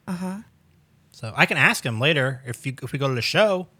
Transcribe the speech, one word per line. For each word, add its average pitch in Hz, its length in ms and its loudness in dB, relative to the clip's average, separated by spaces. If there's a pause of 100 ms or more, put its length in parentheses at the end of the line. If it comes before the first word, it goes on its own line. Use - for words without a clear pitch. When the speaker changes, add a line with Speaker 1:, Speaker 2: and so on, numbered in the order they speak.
Speaker 1:
Uh-huh. 185 300 -8 (720)
Speaker 2:
So - 260 -12
I 156 80 6
can 175 140 2
ask 160 260 4
him 113 160 -4
later 135 460 2
if 120 180 -10
you, 131 180 -6
if 123 100 -12
we 139 60 -4
go 139 100 0
to 131 60 -2
the 120 60 -2
show, 185 480 2 (120)